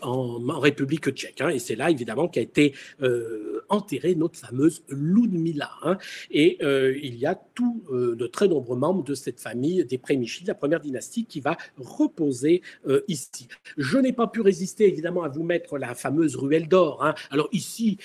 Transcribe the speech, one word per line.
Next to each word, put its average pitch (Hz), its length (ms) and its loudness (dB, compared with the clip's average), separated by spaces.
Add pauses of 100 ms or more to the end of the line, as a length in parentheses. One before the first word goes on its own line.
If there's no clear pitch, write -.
en, 123 460 -4
en 156 120 -4
République 143 520 2
tchèque, - 280 -12
hein. 135 80 2
Et 151 100 0
c'est 113 180 -6
là, 143 140 0
évidemment, 123 380 0
qu'a 135 140 -2
été, 139 320 4 (280)
euh, 113 540 -2 (120)
enterrée 180 480 0
notre 160 200 -2
fameuse 143 520 0
Ludmilla, 165 840 0 (120)
hein. 175 140 2 (360)
Et, 156 280 4
euh, 135 440 2
il 123 100 -8
y 120 100 -4
a 175 160 -2 (140)
tout, 240 380 -2
euh, 123 240 0
de 117 100 -2
très 202 220 0
nombreux 127 280 0
membres 156 280 0
de 139 100 -4
cette - 240 -8
famille 139 460 -2
des 123 120 -4
Przemyśl, 127 520 -2
la 208 80 -4
première 151 240 0
dynastie, 147 440 -6
qui - 160 -12
va 147 160 -2 (200)
reposer, 151 880 0 (260)
euh, 139 180 4
ici. - 400 -8 (300)
Je 143 220 2
n'ai 262 140 4
pas 233 140 2
pu 226 140 -6
résister, 190 480 4
évidemment, 170 340 0
à 156 60 -4
vous 151 160 -4
mettre 170 340 -2
la 123 160 -6
fameuse 143 400 0
ruelle 143 320 0
d'or, 151 380 4
hein. 151 100 2 (160)
Alors 147 220 0
ici, 208 520 -2